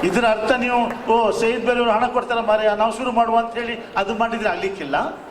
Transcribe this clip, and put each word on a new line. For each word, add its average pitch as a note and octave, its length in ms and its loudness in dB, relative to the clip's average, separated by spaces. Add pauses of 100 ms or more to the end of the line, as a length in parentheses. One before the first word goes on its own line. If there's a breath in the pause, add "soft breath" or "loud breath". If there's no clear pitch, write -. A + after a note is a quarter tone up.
ಇದರ F#3+ 200 2
ಅರ್ಥ A3 260 2
ನೀವು, A#3+ 600 0
"ಓ, A3+ 200 4
ಸೈಯದ್ A3+ 340 -2
ಬೇರೆಯವರು A#3+ 260 2
ಹಣ A#3 160 2
ಕೊಡ್ತಾರೆ A#3+ 340 -2
ಮಾರಾಯ, G#3+ 340 2
ನಾವು G#3+ 220 0
ಶುರು B3 140 -4
ಮಾಡುವ" A#3 260 2
ಅಂತ A#3 160 0
ಹೇಳಿ A#3 320 -6 (120)
ಅದು G3+ 180 -2
ಮಾಡಿದ್ರೆ A3+ 340 -2
ಆಗ್ಲಿಕ್ಕಿಲ್ಲ. F3 720 -4 (120)